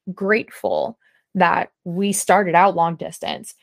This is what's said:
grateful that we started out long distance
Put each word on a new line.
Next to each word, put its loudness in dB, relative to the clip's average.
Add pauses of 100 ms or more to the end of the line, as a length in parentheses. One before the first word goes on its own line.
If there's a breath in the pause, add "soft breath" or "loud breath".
(120)
grateful -4 (380)
that 2 (140)
we -2
started 2
out 4
long 0
distance -10